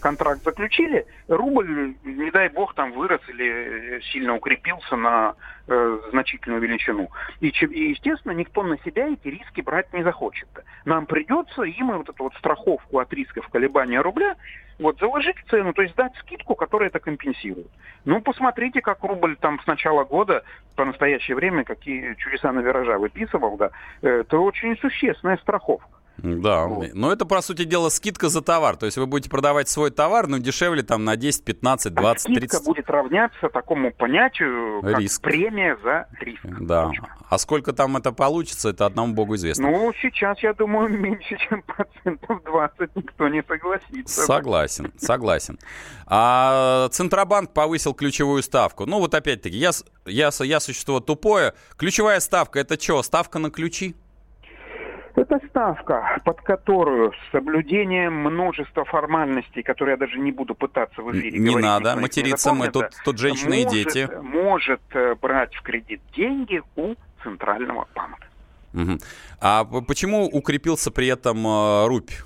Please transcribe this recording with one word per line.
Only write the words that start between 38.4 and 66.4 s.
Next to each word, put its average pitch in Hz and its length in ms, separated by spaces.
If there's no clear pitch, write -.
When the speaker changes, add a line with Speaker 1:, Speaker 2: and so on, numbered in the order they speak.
Speaker 2:
это 101 160
одному 110 300
богу 107 200
известно. 98 360
Speaker 1:
Ну, 214 200
сейчас, 208 400
я 214 100
думаю, 214 360
<laughs> 208 100
меньше, 202 360
чем 208 140
процентов - 800
двадцать 160 520
никто 151 320
не 151 140
согласится. 180 800
Speaker 2:
Согласен, 117 760
согласен. 110 580
А 131 840
Центробанк 190 640
повысил 156 420
ключевую 143 480
ставку. 101 420
Ну, 185 140
вот 170 160
опять-таки, 117 420
я 170 140
с-, - 120
я 131 240
с-, 139 160
я 151 140
существо 135 400
тупое. 156 560
Ключевая 196 440
ставка — 165 400
это 139 180
чё, 151 240
ставка 165 380
на 156 100
ключи? 165 460
Speaker 1:
Это - 320
ставка, 151 800
под 165 160
которую 151 720
с - 200
соблюдением 165 840
множества 156 680
формальностей, 147 800
которые 135 320
я 127 40
даже 127 200
не 139 140
буду 123 240
пытаться 120 480
в 117 80
эфире 107 260
Speaker 2:
Не 110 140
Speaker 1:
говорить, 113 140
Speaker 2:
надо 104 140
Speaker 1:
никто 107 120
их 127 40
не 123 60
Speaker 2:
материться, 135 520
мы 131 120
Speaker 1:
запомнит, 110 80
Speaker 2:
тут, 135 80
Speaker 1:
да, - 80
Speaker 2:
тут 131 140
женщины 135 420
и - 40
Speaker 1:
может, - 60
Speaker 2:
дети. 135 160
Speaker 1:
может, 143 600
э, 123 280
брать 131 340
в - 60
кредит 117 400
деньги 220 480